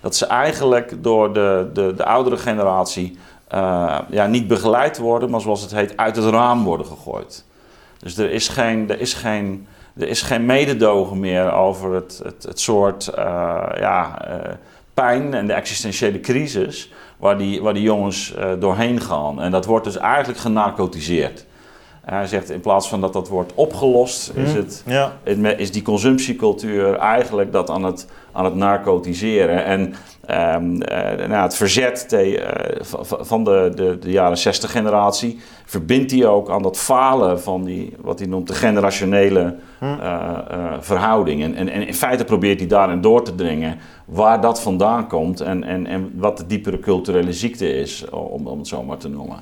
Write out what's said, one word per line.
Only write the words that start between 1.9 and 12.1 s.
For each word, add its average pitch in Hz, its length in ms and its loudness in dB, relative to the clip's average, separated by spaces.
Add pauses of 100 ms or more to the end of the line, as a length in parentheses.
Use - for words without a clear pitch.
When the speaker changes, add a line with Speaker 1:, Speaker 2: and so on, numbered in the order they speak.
Speaker 1:
de - 80 0
oudere 123 320 2
generatie, 92 800 0 (300)
eh, 87 520 0 (100)
ja, 101 180 2
niet 117 200 0
begeleid 117 500 2
worden, 120 320 0
maar 117 120 -2
zoals 101 200 -2
het 101 100 -12
heet, 104 260 -2
uit 110 180 0
het 110 100 2
raam 120 380 4
worden 82 220 0
gegooid. - 600 -12 (540)
Dus 87 180 -10
er 104 140 0
is 110 160 -2
geen, 113 420 -2
er 104 100 -2
is 127 140 -4
geen, 101 540 -4 (300)
er 78 100 -4
is 110 140 -2
geen 117 240 -2
mededogen 110 760 2
meer 92 320 2
over 95 420 2
het, - 300 -6